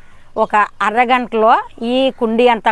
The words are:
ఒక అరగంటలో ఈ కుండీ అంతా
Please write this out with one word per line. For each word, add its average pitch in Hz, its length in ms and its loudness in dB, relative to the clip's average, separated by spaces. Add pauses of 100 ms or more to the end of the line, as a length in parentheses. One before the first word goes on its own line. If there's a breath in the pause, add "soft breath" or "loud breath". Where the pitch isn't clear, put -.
(420 soft breath)
ఒక 220 140 -2 (300)
అరగంటలో 233 680 0 (400)
ఈ - 20 0 (240)
కుండీ 233 320 0
అంతా 220 200 -2